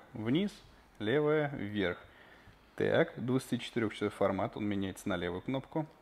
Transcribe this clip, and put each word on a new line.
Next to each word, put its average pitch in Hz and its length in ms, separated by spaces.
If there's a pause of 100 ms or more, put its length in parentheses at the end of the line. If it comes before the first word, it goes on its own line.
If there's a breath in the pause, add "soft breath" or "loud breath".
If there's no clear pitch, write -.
(140)
вниз, 131 380 (480 loud breath)
левая 147 560
вверх. 101 440 (760 loud breath)
Так, 107 420
двадцатичетырехчасовой 120 920
формат, 95 480
он 107 80
меняется 98 420
на 98 80
левую 87 260
кнопку, 135 440 (160)